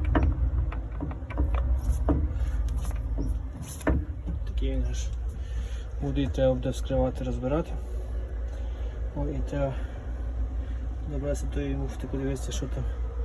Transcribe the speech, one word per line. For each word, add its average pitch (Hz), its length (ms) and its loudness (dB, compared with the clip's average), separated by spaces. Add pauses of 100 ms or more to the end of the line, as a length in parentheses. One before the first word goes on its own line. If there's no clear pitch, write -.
(4000)
Такий - 240 0
він 131 200 2
аж - 180 -2 (960)
буде, 139 240 2
треба 131 280 6
буде 127 160 0
вскривати, 127 540 2
розбирати. 170 460 0 (1500)
О, 147 120 0
і 143 100 -2 (120)
треба 139 240 2 (1400)
добратися 139 340 0
до - 60 -2
тої 143 240 0
муфти, 135 300 -2
подивитися, 135 460 -2
що - 140 -2
там 127 180 -2 (400)